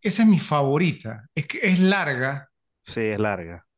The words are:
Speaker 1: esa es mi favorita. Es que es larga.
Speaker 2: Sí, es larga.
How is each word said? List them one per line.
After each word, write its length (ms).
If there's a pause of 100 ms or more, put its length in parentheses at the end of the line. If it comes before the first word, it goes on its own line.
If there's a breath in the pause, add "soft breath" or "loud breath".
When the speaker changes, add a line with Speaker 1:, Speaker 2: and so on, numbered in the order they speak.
Speaker 1:
esa 200
es 60
mi 100
favorita. 960
Es 120
que 160
es 160
larga. 680 (340)
Speaker 2:
Sí, 180
es 180
larga. 460 (120)